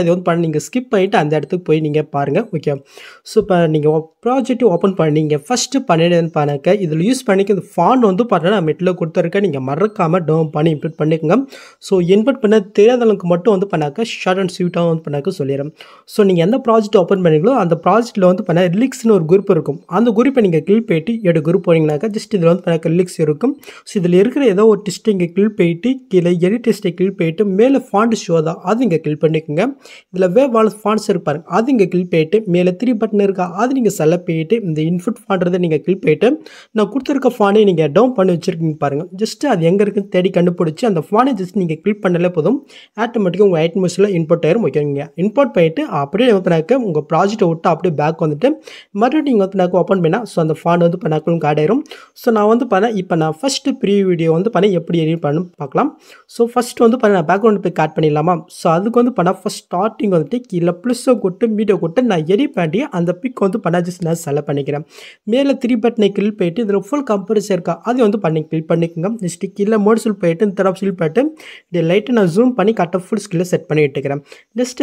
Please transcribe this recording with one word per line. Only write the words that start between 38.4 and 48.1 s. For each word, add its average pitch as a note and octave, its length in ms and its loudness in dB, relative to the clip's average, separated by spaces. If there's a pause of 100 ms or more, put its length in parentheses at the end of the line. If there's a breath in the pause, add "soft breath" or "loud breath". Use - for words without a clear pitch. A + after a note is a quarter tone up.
பாருங்க. C#3+ 220 -4 (160)
just - 220 -6 (100)
அது F3 160 0
எங்க G3 160 4
இருக்குன்னு G3+ 300 -4
தேடி F#3 220 2
கண்டுபிடிச்சு F3 520 0
அந்த F3 180 0
ஃபாண்டை B3+ 340 2
just F3+ 200 -8
நீங்க D#3+ 140 -2 (100)
கிளிக் G#3 200 -2
பண்ணாலே F3+ 320 0
போதும், F3+ 200 0 (460 loud breath)
ஆட்டோமேட்டிக்காக G#3 460 0
உங்க E3+ 140 2
ஐட்டம் F3+ 240 0
லிஸ்ட்ல F#3+ 300 0
இன்புட் E3 320 0
ஆயிரும். G3+ 200 2
ஓகே, D3 200 -2
நீங்க C#3+ 160 -4 (180)
இன்புட் G#3+ 340 0
பண்ணிட்டு E3+ 280 0 (160)
அப்படியே G3+ 320 0
வந்து F#3 160 2
பண்ணாக்க E3+ 300 2 (100)
உங்க D3+ 140 -2 (100)
ப்ராஜெக்டை G3 380 2
விட்டு E3 220 0
அப்படியே E3 280 0
பேக் D#3+ 240 -2